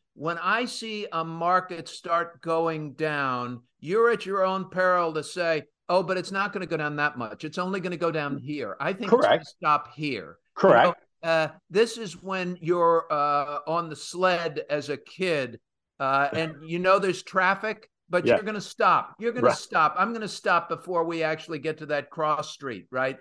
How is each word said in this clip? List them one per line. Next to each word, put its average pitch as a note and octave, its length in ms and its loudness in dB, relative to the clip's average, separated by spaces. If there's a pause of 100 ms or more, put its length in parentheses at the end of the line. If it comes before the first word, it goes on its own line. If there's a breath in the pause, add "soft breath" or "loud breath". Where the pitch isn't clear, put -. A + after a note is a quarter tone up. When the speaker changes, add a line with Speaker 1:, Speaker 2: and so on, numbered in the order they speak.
(120)
Speaker 1:
when E3 240 -6
I G3+ 300 0
see G#3+ 440 -8
a E3 140 -2
market E3 640 0
start E3+ 540 -4
going E3 540 0
down, B2+ 640 -2 (160)
you're A3 320 2
at G#3+ 160 -2
your F#3+ 180 0
own F#3+ 240 0
peril F3+ 460 2
to D#3 80 -2
say, E3 400 -2 (260)
"Oh, F#3 140 4
but F3+ 160 -2
it's F3+ 140 -6
not G3 200 -2
gonna F#3 140 -6
go D#3+ 100 -2
down D3+ 200 -4
that D3 200 0
much. A2 280 -8
It's D3+ 140 -12
only F#3 220 -4
gonna F3 160 -6
go E3+ 140 -2
down D3 280 -4
here." B2 420 -8
I D#3 120 -2
think G3 120 -8
it's F#3+ 80 -6
gonna B3+ 160 8
Speaker 2:
Correct. D#3 180 4
Speaker 1:
stop - 480 -2
here. A2+ 420 -8 (180)
Speaker 2:
Correct. D3+ 320 8 (360)
Speaker 1:
You E3 60 -4
know, E3 40 2
uh, D#3+ 160 2 (220)
this A3+ 280 2
is G#3 240 -10
when F3+ 380 -6
you're, E3+ 500 2
uh, D3 560 0
on E3 220 -2
the D3+ 80 -12
sled E3+ 720 0
as D3 200 -2
a C#3+ 80 -4
kid, C#3 640 -4 (400)
uh, C#3 340 2
and D#3+ 220 -2
Speaker 2:
<laughs> D#3 140 -16
Speaker 1:
you E3+ 100 -4
know F#3+ 200 6
there's F#3+ 240 0
traffic, G3 680 0 (200)
but F3 160 0
Speaker 2:
Yeah. A#2 80 8
Speaker 1:
you're G#3+ 100 2
gonna G#3 160 -6
stop. F3 580 2
You're A3+ 140 -2
gonna A#3+ 160 4
Speaker 2:
Right. G#3 80 4
Speaker 1:
stop. D#3+ 420 2
I'm G#3 140 0
gonna G#3+ 160 -6
stop F3 400 0
before E3+ 360 -2
we E3 180 -2
actually D#3 380 -4
get D#3 180 -4
to D#3 80 -14
that C#3+ 240 -2
cross D3+ 400 -2
street, A#2 400 -10
right? C3 300 -2